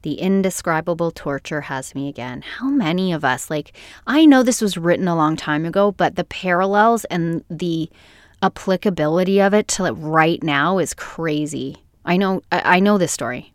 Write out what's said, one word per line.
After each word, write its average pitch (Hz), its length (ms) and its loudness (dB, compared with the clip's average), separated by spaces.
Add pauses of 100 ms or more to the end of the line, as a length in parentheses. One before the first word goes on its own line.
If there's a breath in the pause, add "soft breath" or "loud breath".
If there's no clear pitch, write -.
The 147 140 -6
indescribable 175 960 0
torture 147 500 -6
has 135 340 -10
me 139 140 -6
again. 127 320 -12
How - 260 -8
many 185 460 0
of 151 100 -4
us, 127 260 -2
like, 151 220 -6 (340 loud breath)
I 311 200 4
know 269 180 8
this 233 180 0
was 196 160 -2
written 175 300 0
a 170 80 0
long 156 220 2
time 151 280 -2
ago, 196 280 2
but 170 240 -2
the 175 80 -4
parallels 202 800 2
and 165 440 -4
the 165 400 -6 (540 soft breath)
applicability 185 960 0
of 196 120 4
it 208 160 2
to, - 140 -4
like, 135 120 -2
right 160 480 2
now 151 360 0
is 160 140 -2
crazy. 151 840 -6 (260)
I 175 140 2
know, 190 240 0 (100)
I, 180 240 2
I 185 60 4
know 208 160 4
this 175 160 0
story. 123 420 -8